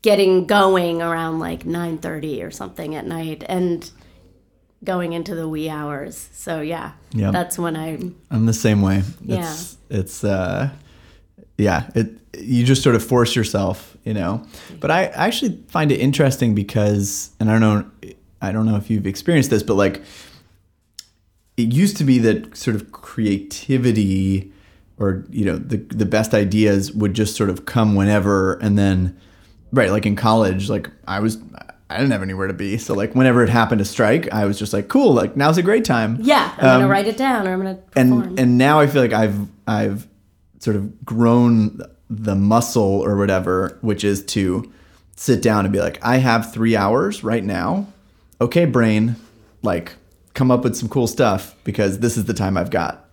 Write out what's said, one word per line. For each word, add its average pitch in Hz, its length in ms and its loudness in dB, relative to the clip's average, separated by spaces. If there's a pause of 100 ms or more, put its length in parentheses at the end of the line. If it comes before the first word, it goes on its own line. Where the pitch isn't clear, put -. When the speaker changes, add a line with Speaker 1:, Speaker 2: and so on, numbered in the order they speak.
Speaker 1:
getting 185 460 4
going 190 540 2
around, 165 380 -4
like, 165 260 -8
nine 170 320 -6
thirty 156 440 -8
or 87 100 -10
something 156 440 -12
at 147 100 -10
night 160 440 -10
and 180 420 -2 (880)
going 180 300 -4
into 170 240 -6
the 165 100 -8
wee 156 220 -6
hours. 151 640 -10
So 160 300 -8
yeah, 160 320 -8 (180)
Speaker 2:
Yep. 101 220 0
Speaker 1:
that's 175 260 -4
when 170 160 -4
I'm 160 400 -8 (160)
Speaker 2:
I'm 113 140 2
the 113 80 2
same 107 280 2
way. 98 220 2 (160)
Speaker 1:
Yeah. - 220 -4
Speaker 2:
It's, 160 360 -10 (120)
it's, - 340 -6
uh, 98 460 -2 (880)
yeah, 123 380 0
it, 113 220 -2 (200)
you 120 260 0
just 127 180 4
sort 123 140 4
of 110 80 2
force 123 320 2
yourself, 98 680 -4
you 113 80 -4
know. 98 280 -4 (380)
But - 100 -4
I 185 180 2
actually 214 600 -4
find 151 240 0
it - 80 0
interesting 131 560 2
because, 101 760 -2 (100)
and 107 100 2
I 110 80 4
don't - 20 4
know, 104 520 0 (280)
I 98 120 -4
don't 110 120 -2
know 107 120 0
if 101 120 -6
you've 104 160 0
experienced 131 440 0
this, 110 140 2
but, 117 100 -2
like, 98 280 0 (1600)
it 117 160 0
used 196 240 2
to 151 80 0
be 131 140 6
that 110 360 2
sort 110 220 -4
of - 160 -12
creativity 98 1600 -2 (440)
or, 95 320 -2
you - 140 -4
know, 87 140 0
the, 87 180 -6
the 107 300 -4
best 110 280 0
ideas 101 600 2
would 104 200 0
just 107 220 -2
sort 101 140 0
of 90 160 -6
come 107 300 2
whenever. 98 600 2
And 104 220 0
then, 92 400 0 (540)
right, 117 200 2
like, 104 140 0
in 107 100 2
college, 104 540 2
like, 104 200 -4 (180)
I 95 120 -4
was, 110 180 -2 (520)
I 87 80 -8
didn't 135 140 0
have 98 120 -2
anywhere 95 240 -4
to 95 60 -4
be. 101 240 -4
So, - 160 -6
like, 101 220 -2
whenever 127 280 6
it 110 60 2
happened 113 300 2
to 98 60 0
strike, 127 460 0
I 107 140 -2
was 101 120 -2
just 104 160 -6
like, 101 140 -2
"Cool, 262 260 4
like, 110 240 0
now's 151 200 2
a 175 60 0
great 214 220 0
time." 113 360 0
Speaker 1:
Yeah, 175 360 2
I'm 123 60 -2
gonna 131 220 6
Speaker 2:
Um, 131 60 2
Speaker 1:
write 202 160 0
it 226 100 -4
down 254 300 -2
or 185 60 -2
I'm 185 60 -2
gonna 190 200 -6 (160)
Speaker 2:
and, 127 160 4
Speaker 1:
perform. 120 280 0
Speaker 2:
and 123 180 4
now 143 220 4
I 147 80 6
feel 143 140 2
like 113 120 2
I've, 101 340 0 (200)
I've 107 400 -2 (520)
sort 107 160 -2
of 101 300 -8
grown 117 760 4 (280)
the 107 260 -2
muscle 110 480 2
or 98 320 2
whatever, 95 680 0
which 104 220 -2
is 101 220 0
to 92 460 -2 (440)
sit - 260 0
down 107 240 2
and 98 60 -2
be 98 80 0
like, 85 240 -4
"I 123 140 2
have 117 340 2
three 113 240 0
hours 123 480 0
right 110 200 -2
now. 104 440 -4 (540)
Okay, 170 240 2
brain, 117 500 2 (460)
like, 87 320 -4 (400)
come 127 180 2
up 123 120 2
with 120 120 0
some 110 140 -6
cool 120 180 0
stuff 107 560 -2
because 101 360 -2
this 117 180 -2
is 107 80 -2
the 117 80 -4
time 95 240 -2
I've 87 140 -4
got." - 420 -4